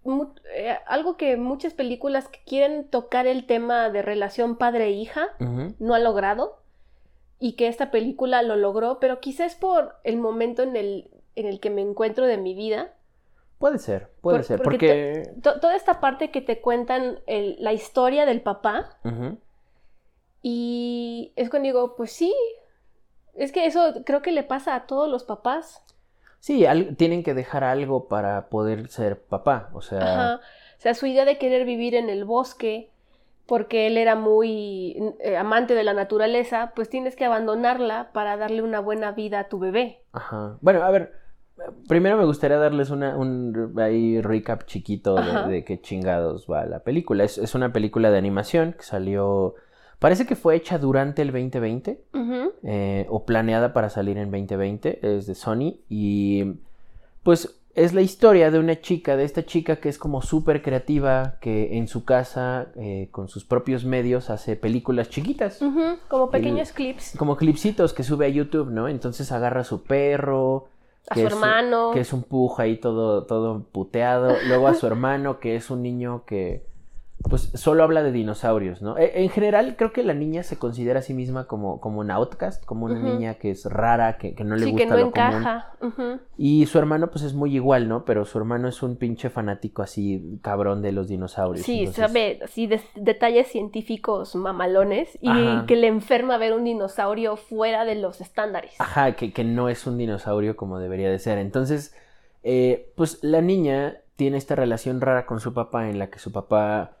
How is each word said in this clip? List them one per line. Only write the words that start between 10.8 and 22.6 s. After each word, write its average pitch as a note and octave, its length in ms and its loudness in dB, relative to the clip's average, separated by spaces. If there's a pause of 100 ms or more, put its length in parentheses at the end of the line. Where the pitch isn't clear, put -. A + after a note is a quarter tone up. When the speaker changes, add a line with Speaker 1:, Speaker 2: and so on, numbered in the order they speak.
Speaker 1:
en A3 120 -6
el G3 120 -6
que G#3+ 100 -4
me G3+ 120 -2
encuentro G#3+ 440 -2
de A#3 120 2
mi F#3 160 -4
vida. G#3+ 400 -6 (640)
Speaker 2:
Puede F#3+ 220 2
ser, G2 300 -6 (120)
puede E3+ 180 4
Speaker 1:
Por-, - 60 -4
Speaker 2:
ser, - 160 0
Speaker 1:
porque B3+ 160 2 (480)
Speaker 2:
porque - 160 -16
Speaker 1:
to-, D4 120 4
to-, D4 80 -4
toda E4+ 140 4
esta F#4+ 260 2
parte C#4 300 0
que C4 100 -4
te A3+ 200 -4
cuentan B3 680 -2
el, G3+ 320 -4
la A3 140 -2
historia C4 520 2
del A#3 160 2
papá. G#3+ 640 -4
Speaker 2:
Ujú. B2 320 -6 (1080)
Speaker 1:
Y A#3+ 920 -6
es B3 140 -4
cuando C#4 180 0
digo, B3 280 0
pues A3+ 160 -8
sí, F4 220 0 (1000)